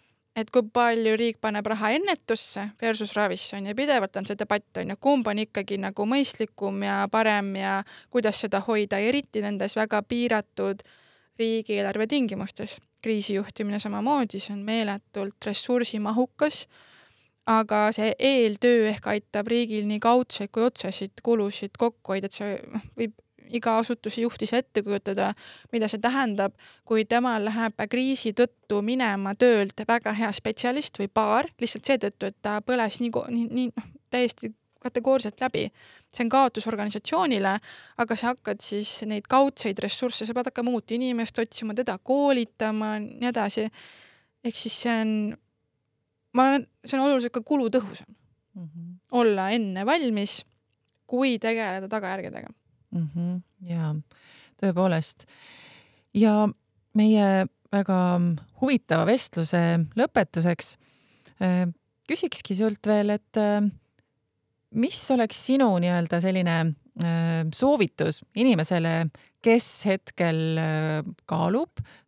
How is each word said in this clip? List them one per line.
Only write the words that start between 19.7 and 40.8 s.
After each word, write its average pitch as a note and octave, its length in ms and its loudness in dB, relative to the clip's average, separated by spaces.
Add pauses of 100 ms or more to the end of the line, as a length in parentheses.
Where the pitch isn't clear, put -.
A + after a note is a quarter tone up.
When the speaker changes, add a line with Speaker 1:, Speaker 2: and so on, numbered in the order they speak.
Speaker 1:
nii G#3 120 -2
kaudseid A#3 540 2
kui A3+ 100 0
otseseid G3 600 -4
kulusid G#3 520 -2
kokku A#3 380 -4
hoida, F#3+ 160 -4
et - 80 -8
see, G3+ 180 -6 (120)
noh, A3 160 -8 (100)
võib A3+ 220 -6 (320)
iga A#3 280 -2
asutuse A3+ 460 -2
juht A#3 200 -2
ise A#3 200 0
ette - 180 -2
kujutada, G3+ 520 -2 (380)
mida G#3+ 200 0
see G#3+ 100 -6
tähendab, A3+ 540 0 (300)
kui A3 200 2
temal A#3 400 2
läheb A3 440 -2
kriisi B3+ 440 0
tõttu A#3+ 480 0
minema G3+ 560 0
töölt G#3+ 480 4
väga A#3 320 0
hea A3 160 0
spetsialist B3 680 -4
või G3 100 -4
paar A3+ 440 2
lihtsalt A3+ 340 -2
seetõttu, G#3 400 0
et - 100 -12
ta G#3 220 -4
põles A#3 400 0
nii A#3 100 -2
ko-, A#3+ 160 -2
nii, A#3 220 -2
nii, B3 220 -2
noh, - 180 -10 (160)
täiesti A#3+ 480 -2 (240)
kategooriliselt B3 640 0
läbi. A#3 220 -2 (480)
See B3 100 -2
on A3+ 80 0
kaotus B3+ 360 4
organisatsioonile, G#3+ 840 -2 (460)
aga A#3 180 0
sa A#3 160 -2
hakkad G#3 320 2
siis G#3 300 -2 (100)
neid G#3+ 240 -6
kaudseid C4 540 2
ressursse, A3+ 440 -2
sa A#3 80 -6
pead B3 140 -4
hakkama B3 240 -4
uut A3+ 220 -4